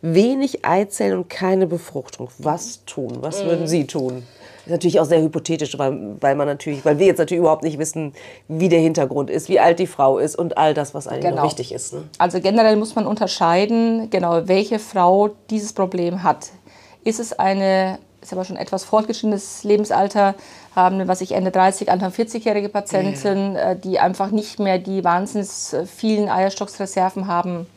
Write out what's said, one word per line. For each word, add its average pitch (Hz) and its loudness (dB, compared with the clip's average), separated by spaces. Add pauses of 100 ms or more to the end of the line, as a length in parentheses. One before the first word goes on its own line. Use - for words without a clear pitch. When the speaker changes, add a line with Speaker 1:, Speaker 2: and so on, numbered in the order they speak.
Speaker 1:
Mhm. 165 -2
Speaker 2:
wenig 262 2
Eizellen 196 0
und 175 -6
keine 190 2
Befruchtung. 147 -8 (100)
Was 156 -6
tun? 120 -8
Was 160 -6
Speaker 1:
Mhm. 190 -4
Speaker 2:
würden 170 0
Sie 156 0
tun? 127 -6 (420)
Ist - -8
natürlich 170 2
auch 160 4
sehr 160 4
hypothetisch, 156 -2
weil, 135 -4
weil 139 4
man 143 0
natürlich, 143 -6
weil 151 4
wir 190 6
jetzt 180 4
natürlich 165 0
überhaupt 156 2
nicht 151 -4
wissen, 151 -6 (340)
wie 160 2
der 165 6
Hintergrund 147 2
ist, - -4
wie 185 6
alt 170 6
die 185 0
Frau 135 2
ist 151 -2
und - -4
all 156 4
das, 143 -4
was 151 -10
eigentlich 131 -6
noch 175 2
Speaker 1:
Genau. 147 0
Speaker 2:
wichtig 143 -4
ist, - -10
ne? 151 -10 (120)
Speaker 1:
Also 180 0
generell 214 4
muss 220 -4
man 214 0
unterscheiden, 220 0
genau, 170 0
welche 208 2
Frau 202 4 (200)
dieses 214 -6
Problem 185 -2
hat. 247 0 (560)
Ist 226 -2
es - -8
eine, 190 2 (240)
ist - -14
aber 185 -6
schon - -10
etwas - -6
fortgeschrittenes 220 -2
Lebensalter, 202 2 (400)
haben, 185 2
was 185 0
ich 185 -6
Ende 185 0
dreißig, 190 2
Anfang 185 0
vierzig-jährige 220 -2
Patienten, 196 -2
Speaker 2:
Ja. 185 0
Speaker 1:
äh, 180 -2
die 185 -2
einfach 185 0
nicht 214 -4
mehr 190 2
die 190 -4
wahnsinns, 190 -2
äh, 151 -2
vielen 208 -2
Eierstocksreserven 190 -2
haben 175 -4 (100)